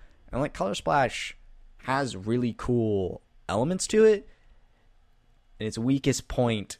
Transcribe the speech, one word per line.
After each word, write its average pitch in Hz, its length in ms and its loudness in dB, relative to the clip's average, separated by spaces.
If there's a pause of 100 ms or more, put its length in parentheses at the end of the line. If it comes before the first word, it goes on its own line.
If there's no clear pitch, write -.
(300)
and, 120 120 -4
like, 147 100 -4
Color 190 220 -4
Splash 147 600 -2 (500)
has 131 300 -2
really 113 420 -2
cool 107 640 -2 (260)
elements 139 400 0
to 220 160 6
it. 214 240 4 (1300)
And 107 80 -6
its 107 120 -6
weakest 131 500 0
point 117 500 -2